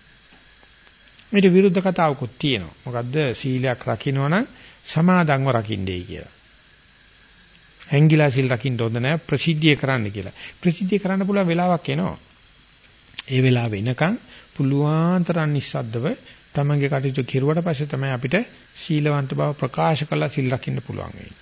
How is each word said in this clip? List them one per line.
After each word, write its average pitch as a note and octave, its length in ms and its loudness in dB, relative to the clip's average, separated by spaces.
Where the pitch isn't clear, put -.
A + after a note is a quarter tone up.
මේට G3+ 200 4
විරුද්ධ F#3 320 6
කතාවකුත් E3 540 0
තියෙනවා. G#2+ 460 -2
මොකද්ද? B2 360 -6
සීලයක් B2+ 520 -4
රකින්න C3+ 360 -2
නම් E3 260 0
සමාදන්ව D#3 680 4
රකින්නයි G2+ 520 -2
කියලා. E2+ 300 -14
හැංගිලා D3+ 500 4
සීල් C3 180 0
රකින්න B2 300 -2
හොඳ A2+ 200 -2
නෑ, C#3 220 -2
ප්‍රසිද්ධිය D3+ 560 2
කරන්න C3 340 -2
කියලා. G2+ 240 -10
ප්‍රසිද්ධිය F#3 420 0
කරන්න F#3+ 280 -2
පුළුවන් G3 220 0
වෙලාවක් F3 400 0
එනවා. C#3+ 280 -2
ඒ C3 180 0
වෙලාව A#2+ 320 2
එනකන් B2+ 440 -2
පුළුවන් D#3 760 0
තරම් E3 260 -2
නිස්සද්දව B2+ 560 -4
තමන්ගේ C#3+ 420 0
කටයුතු C3+ 340 -2
කෙරුවට C#3+ 380 0
පස්සේ D3+ 260 -2
තමයි C3+ 220 -4
අපිට C3 260 -2
සීලවන්ත D3 600 0
බව D3 220 0
ප්‍රකාශ D#3 500 0
කරලා D3+ 240 -2
සීල් C3 220 -2
රකින්න C3 320 -4
පුළුවන් F#2+ 300 -10
වෙන්නේ. - 300 -18